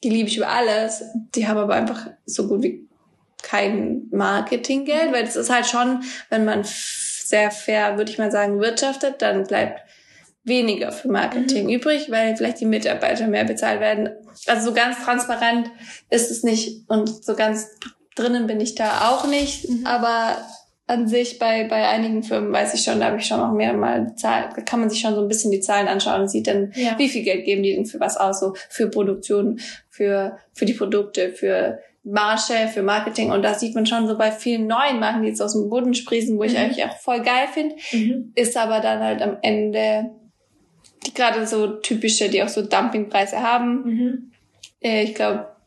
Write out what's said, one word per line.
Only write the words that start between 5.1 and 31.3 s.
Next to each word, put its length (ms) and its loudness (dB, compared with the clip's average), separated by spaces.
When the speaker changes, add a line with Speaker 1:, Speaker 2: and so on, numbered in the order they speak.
Speaker 2:
Mhm. 40 0
Speaker 1:
weil 120 2
das 100 -6
ist 160 -2
halt 140 2
schon, 380 0
wenn 160 2
man 160 2
f-, 640 -8
sehr 240 4
fair, 480 0
würde 140 -2
ich 80 -10
mal 120 2
sagen, 280 2
wirtschaftet, 640 0
dann 220 2
bleibt 360 -2
weniger 480 0
für 160 -8
Marketing 580 0
Speaker 2:
Mhm. 60 0
Speaker 1:
übrig, 400 0
weil 260 2
vielleicht 220 -2
die 80 -2
Mitarbeiter 600 0
mehr 180 2
bezahlt 340 0
werden. 300 0
Also 240 0
so 60 -4
ganz 280 2
transparent 680 0
ist 180 2
es 140 -6
nicht 460 0
und 360 0
so 100 0
ganz 340 0
drinnen 320 0
bin 140 0
ich 140 -4
da 340 2
auch 180 2
nicht, 420 -2
Speaker 2:
Mhm. 160 -2
Speaker 1:
aber 520 0
an 200 2
sich 320 0
bei, 280 2
bei 220 2
einigen 340 0
Firmen 300 -2
weiß 220 0
ich 80 0
schon, 160 2
da 80 4
habe 100 0
ich 80 -4
schon 160 0
auch 100 2
mehr 220 2
mal 420 0
Zahl-, 400 0
da 60 -8
kann 180 0
man 100 4
sich 120 -4
schon 140 2
so 60 2
ein 60 2
bisschen 240 2
die 80 2
Zahlen 280 2
anschauen 340 2
und 80 2
sieht 180 0
dann, 280 2
Speaker 2:
Ja. 220 0
Speaker 1:
wie 120 4
viel 140 -4
Geld 200 0
geben 200 2
die 120 2
denn 120 0
für 120 -12
was 180 0
aus, 220 2
so 140 0
für 200 0
Produktion, 720 0
für, 480 0
für 120 -2
die 100 2
Produkte, 540 0